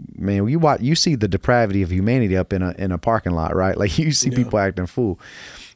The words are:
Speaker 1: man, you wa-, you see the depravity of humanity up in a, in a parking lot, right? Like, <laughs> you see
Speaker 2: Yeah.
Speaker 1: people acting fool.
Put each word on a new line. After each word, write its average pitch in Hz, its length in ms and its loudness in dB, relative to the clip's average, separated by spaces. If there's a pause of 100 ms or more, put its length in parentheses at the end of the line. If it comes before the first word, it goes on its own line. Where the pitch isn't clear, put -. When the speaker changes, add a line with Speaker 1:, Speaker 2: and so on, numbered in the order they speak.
(180)
Speaker 1:
man, 101 300 -2
you 147 120 0
wa-, 151 200 4
you 143 160 0
see 160 200 2
the 107 120 0
depravity 101 540 2
of 87 100 -2
humanity 98 460 2
up 92 160 -2
in 92 80 0
a, 90 160 0
in 92 160 -2
a 87 40 -2
parking 107 360 0
lot, 82 220 0
right? 92 220 0
Like, 104 220 0
<laughs> - 0 -
you 156 140 0
see - 160 0
Speaker 2:
Yeah. 123 80 0
Speaker 1:
people 117 200 0
acting 95 280 0
fool. 101 340 -4 (560)